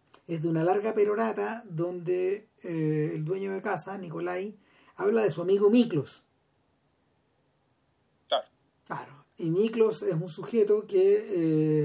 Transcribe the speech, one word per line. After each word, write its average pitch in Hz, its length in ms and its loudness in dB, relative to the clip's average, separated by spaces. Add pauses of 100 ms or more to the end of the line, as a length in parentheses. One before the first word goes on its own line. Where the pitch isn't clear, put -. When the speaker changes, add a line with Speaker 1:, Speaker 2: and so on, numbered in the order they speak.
(300)
Speaker 1:
es 165 140 -4
de 170 40 0
una 165 160 0
larga 208 300 0
perorata 214 720 0
donde, 180 840 -4 (140)
eh, 156 540 -2
el 156 100 -4
dueño 190 260 -4
de 190 120 -6
casa, 196 340 -4
Nikolai, 180 580 -6 (400)
habla 214 280 2
de 180 80 2
su 156 100 -6
amigo 202 300 4
Miklos. 226 500 2 (2000)
Speaker 2:
Claro. - 200 -2 (380)
Speaker 1:
Claro. 139 400 -12 (120)
Y 170 120 -4
Miklos 220 540 0
es 196 100 -2
un 170 160 -4
sujeto 208 560 0
que... 202 400 4 (600)